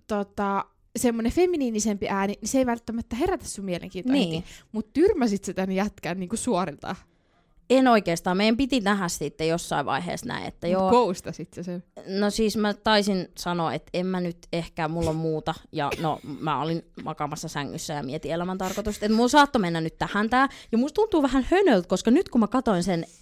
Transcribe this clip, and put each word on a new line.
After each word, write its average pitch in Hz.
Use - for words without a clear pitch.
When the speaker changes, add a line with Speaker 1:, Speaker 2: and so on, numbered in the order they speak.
Speaker 1:
tota, 196
semmonen 233
feminiinisempi 233
ääni, 196
niin 214
se 262
ei 254
välttämättä 233
herätä 349
sun -
mielenkiintoa 180
Speaker 2:
Niin. 196
Speaker 1:
heti. 170
Mut 214
tyrmäsit 277
sä 196
tän 190
jätkän 190
niinku 185
suorilta? 180
Speaker 2:
En 262
oikeastaan. 180
Meidän 220
piti 262
nähdä 196
sitten 160
jossain 160
vaiheessa 170
näin, -
että -
Speaker 1:
Mut 175
Speaker 2:
joo. 190
Speaker 1:
ghostasit 185
sä 170
sen? 175
Speaker 2:
No 202
siis 220
mä 208
taisin 208
sanoa, 170
että -
en 180
mä 185
nyt 170
ehkä, 165
mulla 165
on 156
muuta. 160
Ja 143
no, 156
mä 143
olin 165
makaamassa 151
sängyssä 143
ja 147
mietin 139
elämän 180
tarkoitusta. 202
Et 214
mulla 233
saattoi 277
mennä 170
nyt 160
tähän 208
tää. 262
Ja 226
musta 269
tuntuu 415
vähän 262
hönöltä, 330
koska 196
nyt 330
kun 247
mä 208
katoin 220
sen 175